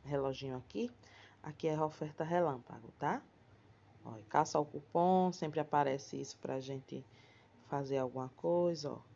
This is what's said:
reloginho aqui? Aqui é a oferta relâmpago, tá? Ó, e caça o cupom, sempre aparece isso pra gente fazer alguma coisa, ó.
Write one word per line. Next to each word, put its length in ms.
reloginho 520
aqui? 360
Aqui 260
é 60
a 100
oferta 400
relâmpago, 760
tá? 240
Ó, 120
e 80
caça 340
o 60
cupom, 680
sempre 280
aparece 600
isso 160
pra 220
gente 440
fazer 320
alguma 320
coisa, 640
ó. 60